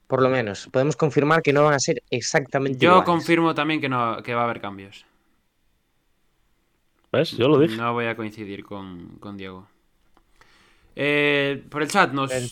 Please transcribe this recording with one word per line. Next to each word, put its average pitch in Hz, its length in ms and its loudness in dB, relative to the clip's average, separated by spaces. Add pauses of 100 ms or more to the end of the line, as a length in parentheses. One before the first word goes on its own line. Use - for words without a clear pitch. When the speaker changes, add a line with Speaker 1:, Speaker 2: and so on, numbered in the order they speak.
Speaker 1:
por 131 140 0
lo 127 80 4
menos. 113 420 -2
Podemos 139 240 0
confirmar 151 460 2
que 151 120 2
no 147 100 4
van 151 100 4
a 139 60 2
ser 160 300 -2
exactamente 135 680 -2
Speaker 2:
Yo 160 120 6
Speaker 1:
iguales. 185 140 6
Speaker 2:
confirmo 165 500 2
también 151 260 -2
que 139 80 -2
no, 117 340 -2
que 123 100 -6
va 120 80 -2
a - 40 0
haber 113 160 -6
cambios. 98 440 -16 (2000)
Speaker 3:
¿Ves? 143 200 2
Yo 117 160 2
lo 143 120 6
dije. 113 160 4
Speaker 2:
No 117 180 -2
voy 120 120 -2
a 117 100 -2
coincidir 104 480 -10
con, 90 560 -14
con 101 180 -14
Diego. 95 300 -16 (1300)
Eh, 143 760 0
por 147 140 -4
el 143 60 -2
chat 175 220 2
nos, 135 180 -2
Speaker 1:
Ven, 127 220 -2